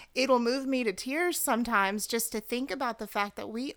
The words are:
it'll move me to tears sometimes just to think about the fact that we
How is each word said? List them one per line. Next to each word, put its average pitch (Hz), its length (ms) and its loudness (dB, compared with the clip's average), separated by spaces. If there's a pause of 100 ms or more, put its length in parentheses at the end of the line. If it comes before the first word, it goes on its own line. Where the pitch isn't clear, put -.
(140)
it'll 254 240 6
move 254 280 0
me 262 180 2
to 220 80 2
tears 311 480 -2
sometimes 220 680 2
just 233 260 -2
to 220 80 -2
think 247 300 -4
about 262 280 -4
the 214 80 -8
fact 202 300 -2
that 202 120 -8
we 240 280 -6